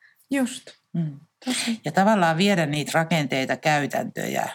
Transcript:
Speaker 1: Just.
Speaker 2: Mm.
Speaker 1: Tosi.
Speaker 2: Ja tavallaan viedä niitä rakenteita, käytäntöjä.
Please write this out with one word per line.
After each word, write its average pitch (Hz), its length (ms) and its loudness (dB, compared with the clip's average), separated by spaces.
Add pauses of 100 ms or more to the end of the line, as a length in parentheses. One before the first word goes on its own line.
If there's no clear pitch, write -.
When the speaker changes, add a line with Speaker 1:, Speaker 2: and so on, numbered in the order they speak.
(300)
Speaker 1:
Just. 269 320 -2 (300)
Speaker 2:
Mm. 151 280 -4 (240)
Speaker 1:
Tosi. 240 400 -4
Speaker 2:
Ja 151 80 -6
tavallaan 185 440 4
viedä 185 300 2
niitä 147 280 -2
rakenteita, 143 640 0
käytäntöjä. 135 1000 -2